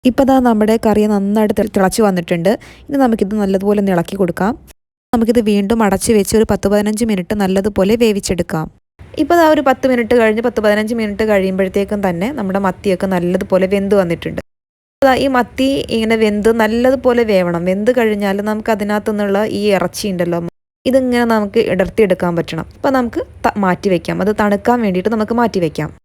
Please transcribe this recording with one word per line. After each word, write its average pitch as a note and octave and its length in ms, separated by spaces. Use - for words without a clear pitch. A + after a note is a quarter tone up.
ഇപ്പോൾ C4 200
ദാ C4+ 40
നമ്മുടെ G#3+ 260
കറി G#3+ 260
നന്നായിട്ട് G#3 480
തിള-, - 160
തിളച്ച് F#3+ 300
വന്നിട്ടുണ്ട്. F3+ 440
ഇനി C#4+ 160
നമുക്കിത് A3 280
നല്ലതുപോലെ G3 380
ഒന്ന് G3 120
ഇളക്കി E3+ 260
കൊടുക്കാം. F#3 320
നമുക്കിത് A#3 340
വീണ്ടും G3+ 380
അടച്ചു G3 320
വെച്ച് G3 220
ഒരു A3 120
പത്ത് G3+ 220
പതിനഞ്ച് G#3 380
മിനിറ്റ് F#3 320
നല്ലതുപോലെ G3 500
വേവിച്ചെടുക്കാം. F#3 600
ഇപ്പോൾ D#4 180
ദാ D#4+ 140
ഒരു D4+ 160
പത്ത് C4 220
മിനിറ്റ് A#3+ 300
കഴിഞ്ഞ്, A3 260
പത്ത് A3 180
പതിനഞ്ച് G#3+ 340
മിനിറ്റ് G#3+ 320
കഴിയുമ്പോഴത്തേക്കും G3 760
തന്നെ F3+ 300
നമ്മുടെ G3 300
മത്തിയൊക്കെ F#3 480
നല്ലതുപോലെ F#3 580
വെന്ത് G3 280
വന്നിട്ടുണ്ട്. E3 420
ദാ C4 80
ഈ - 20
മത്തി C4 300
ഇങ്ങനെ A3 280
വെന്ത് G#3 260
നല്ലതുപോലെ A#3+ 680
വേവണം. F3 380
വെന്ത് G#3 280
കഴിഞ്ഞാൽ G3+ 520
നമുക്ക് G#3+ 260
അതിനകത്തു G#3 380
നിന്നുള്ള G#3 300
ഈ G#3 60
ഇറച്ചി F3+ 340
ഉണ്ടല്ലോ, E3+ 280
ഇതിങ്ങനെ B3 400
നമുക്ക് G#3 240
ഇടർത്തിയെടുക്കാൻ F#3 680
പറ്റണം. D#3+ 260
അപ്പോൾ C#4 220
നമുക്ക് B3 220
ത-, A3 120
മാറ്റി F3+ 280
വയ്ക്കാം. E3+ 300
അത് G#3 80
തണുക്കാൻ G#3 440
വേണ്ടിയിട്ട് F#3 300
നമുക്ക് G#3+ 260
മാറ്റി G3+ 240
വയ്ക്കാം. D3+ 240